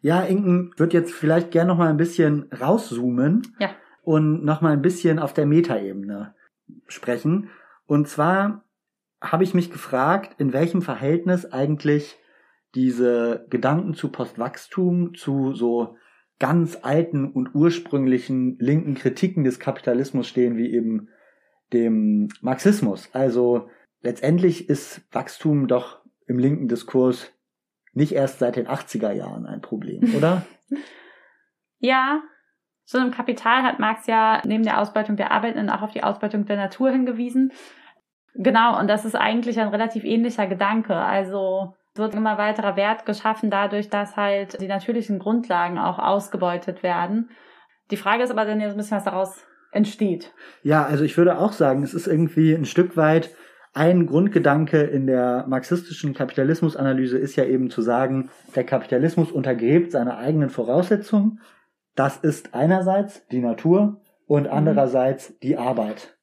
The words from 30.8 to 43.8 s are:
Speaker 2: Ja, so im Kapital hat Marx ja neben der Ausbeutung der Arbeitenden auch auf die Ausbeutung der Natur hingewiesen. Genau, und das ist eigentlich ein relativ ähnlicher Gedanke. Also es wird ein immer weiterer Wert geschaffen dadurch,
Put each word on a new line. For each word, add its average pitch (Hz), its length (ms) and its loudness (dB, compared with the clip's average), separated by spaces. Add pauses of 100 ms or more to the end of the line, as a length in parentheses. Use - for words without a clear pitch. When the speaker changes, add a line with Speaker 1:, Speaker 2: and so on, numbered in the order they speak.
Speaker 2:
Ja, 262 420 0 (640)
so - 120 -4
im 254 140 0
Kapital 247 520 0
hat 254 160 -2
Marx 220 280 -2
ja 220 380 2
neben 220 180 0
der 208 160 2
Ausbeutung 214 360 -2
der 202 160 -2
Arbeitenden 214 380 -2
auch 185 120 -2
auf 214 100 -8
die - 120 -6
Ausbeutung 208 420 -2
der 208 120 -2
Natur 202 340 -2
hingewiesen. 254 600 0 (840)
Genau, 226 440 2
und 208 100 0
das 214 160 0
ist 220 100 -6
eigentlich 226 440 0
ein 214 80 0
relativ 214 360 -4
ähnlicher 226 440 0
Gedanke. 202 480 -2
Also 190 800 -2 (180)
es - 60 -14
wird 214 140 -4
ein 208 40 -6
immer 214 200 -2
weiterer 208 380 -2
Wert 214 300 -2
geschaffen 220 460 -2
dadurch, 208 380 -2